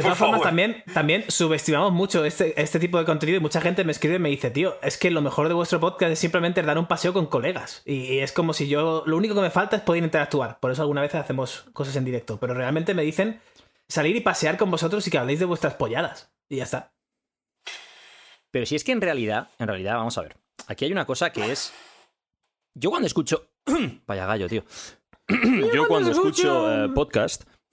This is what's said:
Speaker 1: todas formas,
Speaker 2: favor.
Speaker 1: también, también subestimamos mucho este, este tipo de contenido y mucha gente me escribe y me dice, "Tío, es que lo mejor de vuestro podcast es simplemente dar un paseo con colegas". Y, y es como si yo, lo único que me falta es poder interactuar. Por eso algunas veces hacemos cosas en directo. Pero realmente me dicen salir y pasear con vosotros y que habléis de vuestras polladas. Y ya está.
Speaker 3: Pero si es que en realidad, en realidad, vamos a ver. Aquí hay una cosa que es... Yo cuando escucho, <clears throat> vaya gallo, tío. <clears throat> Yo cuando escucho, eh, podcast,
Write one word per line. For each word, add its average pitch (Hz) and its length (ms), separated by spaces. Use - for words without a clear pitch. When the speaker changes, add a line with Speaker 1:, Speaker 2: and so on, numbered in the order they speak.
Speaker 1:
todas 180 160
formas, - 0
Speaker 2:
favor. 226 260
Speaker 1:
también, 190 400
también 160 360
subestimamos 156 640
mucho 175 320
este, 156 360
este 151 160
tipo 175 220
de 160 60
contenido 160 320
y - 20
mucha 156 220
gente 180 240
me 156 80
escribe 156 220
y 185 40
me 165 80
dice, 135 240
"Tío, 156 300
es 135 160
que 180 140
lo 160 100
mejor 147 260
de 165 60
vuestro 170 260
podcast 170 320
es 160 80
simplemente 175 420
dar 151 160
un 170 100
paseo 175 260
con 180 140
colegas". 143 580
Y, 147 80
y 135 40
es 135 140
como 170 180
si 151 160
yo, 156 380
lo 160 100
único 214 180
que 202 60
me 185 100
falta 202 280
es 202 40
poder 170 220
interactuar. 143 560
Por 127 120
eso 131 100
algunas 143 220
veces 147 180
hacemos 131 500
cosas 139 240
en 135 80
directo. 120 340
Pero 123 160
realmente 147 400
me 175 100
dicen 190 360
salir 160 300
y - 20
pasear 175 380
con 190 140
vosotros 170 360
y - 20
que 160 80
habléis 135 220
de 185 60
vuestras 165 300
polladas. 135 580
Y 139 80
ya 127 80
está. - 260
Speaker 3:
Pero 123 140
si 147 100
es 147 80
que - 80
en 247 80
realidad, 120 480
en 113 120
realidad, 98 260
vamos 113 220
a 95 40
ver. 76 140
Aquí - 160
hay 147 80
una 190 140
cosa 165 260
que 208 200
es... - 220
Yo 131 160
cuando 311 180
escucho, - 400
<clears throat> 262 420
vaya 95 200
gallo, 101 200
tío. 107 160
<clears throat> 254 460
Yo - 140
cuando - 240
escucho, 349 760
eh, - 40
podcast, 147 560